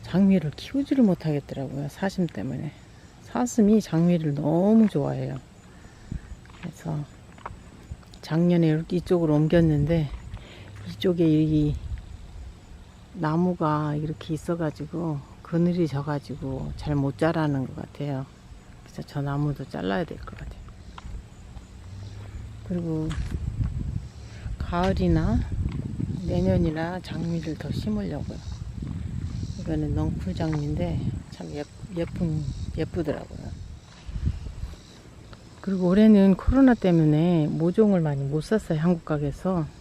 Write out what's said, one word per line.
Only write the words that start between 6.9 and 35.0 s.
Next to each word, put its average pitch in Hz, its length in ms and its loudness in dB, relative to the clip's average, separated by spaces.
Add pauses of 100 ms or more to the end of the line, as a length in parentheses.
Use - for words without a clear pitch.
작년에 170 460 4
이렇게 160 300 0
이쪽으로 165 360 2
옮겼는데 156 760 4 (760)
이쪽에 175 400 2
이 151 480 4 (1400)
나무가 156 800 0
이렇게 156 400 -6
있어가지고 160 840 -4 (220)
그늘이 170 460 2
져가지고 143 880 -6
잘 - 180 -4
못 139 240 0
자라는 156 480 2
것 - 100 -12
같아요. 135 520 -8 (560)
그래서 - 240 -14
저 - 120 -8
나무도 143 480 -2
잘라야 185 360 -2
될 - 160 -10
것 - 180 -14
같아요. - 240 -14 (2000)
그리고 165 420 -2 (1500)
가을이나 180 800 2 (880)
내년이나 175 720 0
장미를 160 580 -6
더 - 140 -8
심으려고요. 196 840 -4 (1080)
이거는 151 320 -2
넝쿨 160 400 -2
장미인데 156 640 -2 (320)
참 170 220 -14
예-, 147 100 -8 (320)
예쁜, 165 480 -2 (340)
예쁘더라고요. - 600 -4 (2250)